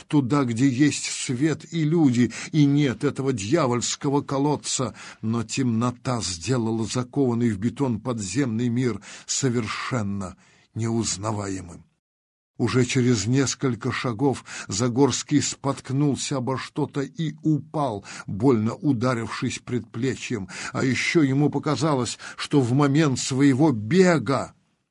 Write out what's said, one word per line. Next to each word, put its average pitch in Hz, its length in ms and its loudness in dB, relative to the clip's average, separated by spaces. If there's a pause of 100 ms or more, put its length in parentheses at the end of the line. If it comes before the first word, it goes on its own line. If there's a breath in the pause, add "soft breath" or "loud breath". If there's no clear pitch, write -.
туда, 143 360 2
где 120 260 2
есть 131 360 2
свет 143 680 -4
и 165 100 0
люди, 139 480 4 (200 loud breath)
и 147 140 6
нет 143 380 2
этого 135 300 0
дьявольского 127 880 0
колодца. 135 720 -2 (300 loud breath)
Но 113 180 0
темнота 123 800 -2
сделала 110 640 -2
закованный 123 640 0
в 107 80 -2
бетон 120 420 -2
подземный 117 720 -2
мир 117 320 -2 (240 loud breath)
совершенно 104 1120 -4 (380 soft breath)
неузнаваемым. 101 1080 -4 (760)
Уже 123 260 2
через 123 400 2
несколько 127 680 0
шагов 123 540 -2 (220 loud breath)
Загорский 123 720 2
споткнулся 139 960 -2
обо 123 220 -4
что-то 143 420 -6
и 151 400 -6
упал, 143 640 -2 (220 loud breath)
больно 110 480 2
ударившись 120 920 -2
предплечьем. 117 800 -4 (260 loud breath)
А 120 120 -2
еще 135 380 2
ему 139 260 4
показалось, 143 680 -2 (180 loud breath)
что - 240 2
в 117 120 2
момент 139 440 4
своего 139 540 4
бега 127 840 2 (380)